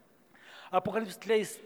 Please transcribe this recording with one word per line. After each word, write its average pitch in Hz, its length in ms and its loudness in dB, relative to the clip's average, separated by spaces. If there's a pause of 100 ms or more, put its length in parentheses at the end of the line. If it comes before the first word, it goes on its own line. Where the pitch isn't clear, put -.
(720)
Apocalipse 196 480 0
três, 214 480 2